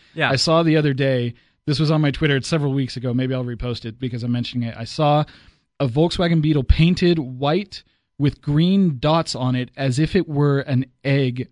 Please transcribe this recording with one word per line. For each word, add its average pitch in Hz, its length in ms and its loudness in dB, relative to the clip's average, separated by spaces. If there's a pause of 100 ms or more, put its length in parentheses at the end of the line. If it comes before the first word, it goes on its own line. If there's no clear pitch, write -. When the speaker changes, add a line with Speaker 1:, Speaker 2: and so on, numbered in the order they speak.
(140)
Speaker 1:
Yeah. 147 160 0
Speaker 2:
I 135 60 2
saw 165 260 2
the 160 140 4
other 147 180 2
day, 127 400 0 (320)
this 147 140 -2
was 156 100 2
on 156 100 2
my 143 120 2
Twitter, 147 240 0
it's 127 100 -4
several 147 260 -2
weeks 135 240 -4
ago, 120 160 -4
maybe 127 220 -2
I'll 127 100 -4
repost 123 400 -6
it 117 140 -12
because 123 240 -6
I'm 120 80 -4
mentioning 120 380 -4
it. - 100 -12
I 113 60 -10
saw 147 400 0 (560)
a 139 80 0
Volkswagen 170 520 2
Beetle 151 220 2
painted 170 560 4
white 143 640 -4 (360)
with 143 240 -2
green 165 560 2
dots 160 360 0
on 127 220 -2
it 123 220 -6
as 135 200 -2
if 160 160 0
it 180 140 0
were 143 320 2
an 135 240 -2 (200)
egg 131 480 0